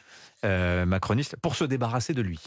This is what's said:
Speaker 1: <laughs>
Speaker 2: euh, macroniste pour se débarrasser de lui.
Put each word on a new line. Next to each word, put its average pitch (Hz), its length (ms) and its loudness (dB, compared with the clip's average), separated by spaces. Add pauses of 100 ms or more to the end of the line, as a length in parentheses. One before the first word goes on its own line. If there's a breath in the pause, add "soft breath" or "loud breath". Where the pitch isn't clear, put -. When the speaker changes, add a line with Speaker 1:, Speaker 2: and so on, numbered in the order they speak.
(140)
Speaker 1:
<laughs> - 320 -10
Speaker 2:
euh, 90 400 2
macroniste 101 560 0
pour 151 140 0
se - 80 0
débarrasser 127 500 0
de 127 80 0
lui. 87 260 -4